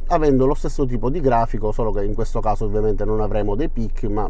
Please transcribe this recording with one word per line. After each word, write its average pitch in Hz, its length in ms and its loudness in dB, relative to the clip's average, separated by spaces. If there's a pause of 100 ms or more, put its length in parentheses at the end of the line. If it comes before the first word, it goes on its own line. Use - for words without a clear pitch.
avendo 147 380 2
lo 143 80 2
stesso 156 320 -2
tipo 123 240 -2
di 123 120 -2
grafico, 117 500 2
solo 110 200 0
che 101 120 0
in 104 100 0
questo 113 280 -2
caso 107 240 0
ovviamente 104 400 0
non 107 160 0
avremo 104 340 0
dei - 140 0
picchi, 113 400 -2
ma 120 200 -2